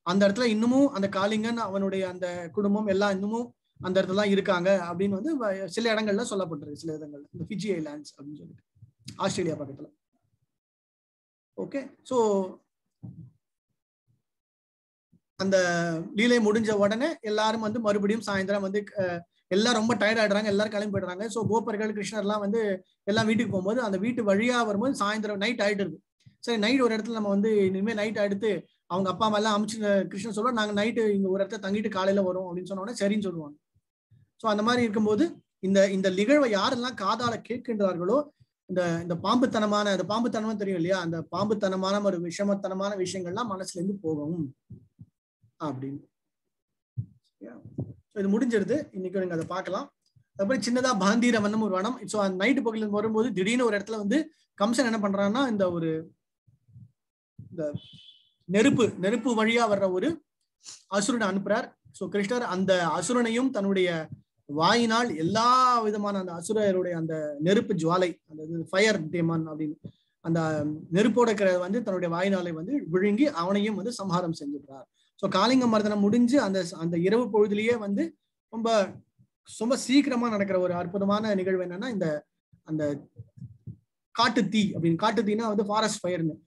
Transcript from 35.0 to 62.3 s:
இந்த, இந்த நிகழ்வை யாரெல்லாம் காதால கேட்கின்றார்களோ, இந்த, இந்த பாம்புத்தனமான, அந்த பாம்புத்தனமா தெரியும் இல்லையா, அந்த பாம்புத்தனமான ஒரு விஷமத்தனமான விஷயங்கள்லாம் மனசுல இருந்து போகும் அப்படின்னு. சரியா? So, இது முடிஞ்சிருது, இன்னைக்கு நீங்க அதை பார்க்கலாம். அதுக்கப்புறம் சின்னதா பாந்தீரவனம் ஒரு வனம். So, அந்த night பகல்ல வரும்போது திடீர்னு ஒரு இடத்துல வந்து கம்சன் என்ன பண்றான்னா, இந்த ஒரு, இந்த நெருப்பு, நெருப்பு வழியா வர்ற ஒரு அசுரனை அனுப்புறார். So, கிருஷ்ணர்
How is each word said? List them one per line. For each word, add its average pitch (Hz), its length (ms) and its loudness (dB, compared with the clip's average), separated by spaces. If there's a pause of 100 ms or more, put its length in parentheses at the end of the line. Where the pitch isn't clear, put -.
இந்த, 196 320 4
இந்த 190 180 0
நிகழ்வை 226 440 4
யாரெல்லாம் 240 440 -2
காதால 220 520 -2
கேட்கின்றார்களோ, 214 800 0 (380)
இந்த, 175 360 0
இந்த 170 140 -4
பாம்புத்தனமான, 208 800 2
அந்த 180 120 -2
பாம்புத்தனமா 220 480 -2
தெரியும் 190 260 -2
இல்லையா, 185 180 0
அந்த 165 220 -4
பாம்புத்தனமான 202 840 0
ஒரு 185 180 0
விஷமத்தனமான 196 760 -2
விஷயங்கள்லாம் 185 540 -4
மனசுல 190 260 -8
இருந்து 190 260 -2
போகும் 156 540 -4 (1080)
அப்படின்னு. 139 360 -8 (1400)
சரியா? - 240 -18 (520)
So, 202 120 -4
இது 196 40 0
முடிஞ்சிருது, 226 640 0
இன்னைக்கு 185 280 -6
நீங்க 180 140 -4
அதை 165 120 -4
பார்க்கலாம். 185 480 -8 (420)
அதுக்கப்புறம் 202 280 0
சின்னதா 247 400 2
பாந்தீரவனம் 220 580 2
ஒரு 190 200 0
வனம். 226 240 -4
So, 208 180 -2
அந்த 185 220 0
night 262 200 2
பகல்ல 220 240 -2
வரும்போது 214 440 0
திடீர்னு 226 320 2
ஒரு 208 120 2
இடத்துல 214 200 -6
வந்து 226 340 0 (320)
கம்சன் 240 300 2
என்ன 226 40 0
பண்றான்னா, 202 520 2
இந்த 196 220 2
ஒரு, 165 400 -4 (1400)
இந்த 151 240 -6 (720)
நெருப்பு, 214 520 4
நெருப்பு 220 480 0
வழியா 233 140 2 (100)
வர்ற 190 220 2
ஒரு 240 320 -2 (640)
அசுரனை 208 380 0
அனுப்புறார். 202 460 -2 (180)
So, - 200 -10
கிருஷ்ணர் 220 280 -2